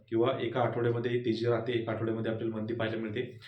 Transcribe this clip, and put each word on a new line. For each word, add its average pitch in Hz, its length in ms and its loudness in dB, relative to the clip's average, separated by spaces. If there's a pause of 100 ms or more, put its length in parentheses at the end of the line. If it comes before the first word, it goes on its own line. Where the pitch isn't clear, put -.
किंवा 120 320 4
एका 127 200 0
आठवड्यामध्ये 120 600 2
तेजी 117 260 0
राहते, 117 260 2
एका 113 200 0
आठवड्यामध्ये 113 400 0
आपल्याला 113 240 -2
मंदी 110 180 -2
पाहायला 113 280 -2
मिळते. 110 460 -4